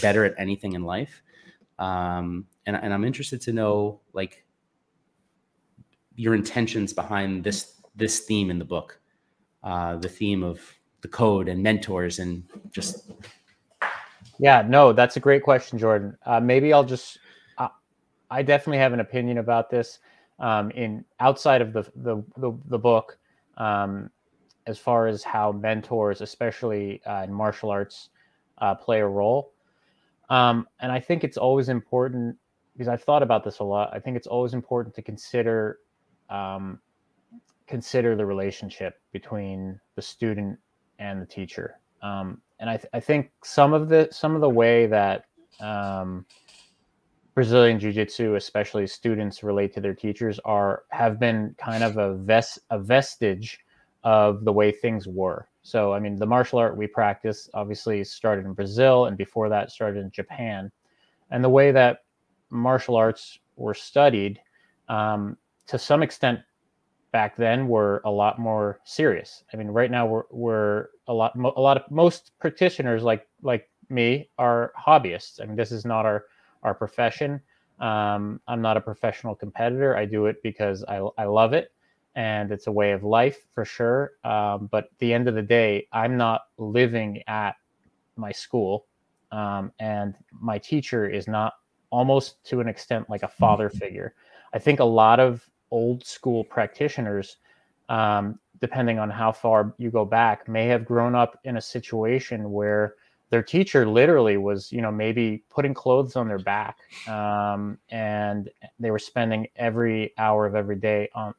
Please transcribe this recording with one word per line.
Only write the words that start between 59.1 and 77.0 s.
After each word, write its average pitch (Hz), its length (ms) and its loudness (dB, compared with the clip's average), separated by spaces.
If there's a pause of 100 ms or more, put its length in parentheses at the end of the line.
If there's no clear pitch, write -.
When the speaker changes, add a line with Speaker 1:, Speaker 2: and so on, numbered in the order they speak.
Speaker 2:
before 107 320 -4
that 104 240 -2
started 101 320 -6
in 98 80 -12
Japan. 104 580 -10 (640)
And 123 100 -2
the 127 60 4
way 139 240 8
that 123 320 4 (460)
martial 127 440 0
arts 110 440 0 (180)
were 107 180 -6
studied, 110 640 2 (480)
um, 107 480 -4 (300)
to - 120 -6
some 151 260 2
extent 123 340 -2 (720)
back 107 260 -2
then 117 300 0
were 104 380 2
a 110 60 -2
lot 104 280 0
more 107 460 -4
serious. 107 580 -2 (100)
I 110 40 -12
mean, 107 120 -8
right 117 220 2
now 123 160 0
we're, 110 240 -2
we're 110 580 -2 (200)
a 120 60 -2
lot, 113 200 0
mo-, 123 220 -2
a 131 40 0
lot 135 180 6
of, - 120 -8
most 165 480 2
practitioners 135 640 0
like, 113 240 0 (160)
like 120 280 -4 (180)
me 127 400 0 (100)
are 120 400 2
hobbyists. 120 640 2
I 104 60 -12
mean, 107 100 -10
this 113 160 -4
is 110 120 -8
not 110 220 0
our, 104 200 0 (360)
our 101 120 -2
profession. 131 640 -4 (400)